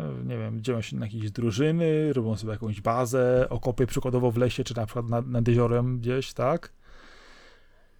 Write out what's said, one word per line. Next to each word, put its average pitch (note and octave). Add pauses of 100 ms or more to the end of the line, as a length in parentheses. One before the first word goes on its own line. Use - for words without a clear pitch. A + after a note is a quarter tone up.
(240)
Nie B2
wiem, A2
dzieją A#2
się C3+
na A#2+
jakieś G#2+
drużyny, D#3
robią A2
sobie G#2+
jakąś G#2+
bazę, B2+
okopy B2
przykładowo B2+
w A2
lesie, B2
czy A#2
na A2
przykład A#2
nad, A#2+
nad A#2+
jeziorem A#2+
gdzieś, B2
tak? C#3 (1300)